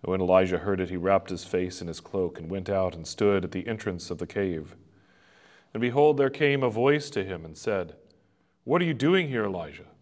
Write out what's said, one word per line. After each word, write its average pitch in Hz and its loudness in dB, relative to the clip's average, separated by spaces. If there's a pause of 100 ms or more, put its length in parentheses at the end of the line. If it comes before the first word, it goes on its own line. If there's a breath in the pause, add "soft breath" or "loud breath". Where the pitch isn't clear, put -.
And 90 -6
when 92 0
Elijah 92 6
heard 95 -2
it, 87 -2
he 92 -6
wrapped 95 2
his 90 -6
face 92 -4
in 87 -8
his 82 -10
cloak 92 -4
and 82 -10
went 95 -6
out 95 0
and 80 -12
stood 101 2
at 104 -8
the 92 -6
entrance 107 -6
of 87 -6
the - -6
cave. 85 -4 (1000 soft breath)
And 113 -4
behold, 139 4
there 135 4
came 139 2
a 123 4
voice 143 2
to 98 -2
him 87 -8
and 80 -14
said, 95 -2 (720)
"What 165 2
are 175 2
you 156 0
doing 160 2
here, 117 -2
Elijah?" 85 -6 (160)